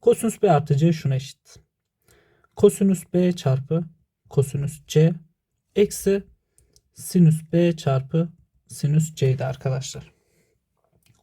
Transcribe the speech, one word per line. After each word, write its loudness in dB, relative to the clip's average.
Kosinüs 0
B 4
artı 2
C 2
şuna -4
eşit. -14
Kosinüs 2
B 2
çarpı -2
kosinüs -4
C 2
eksi 0
sinüs 2
B 2
çarpı -2
sinüs -2
C'ydi -2
arkadaşlar. -8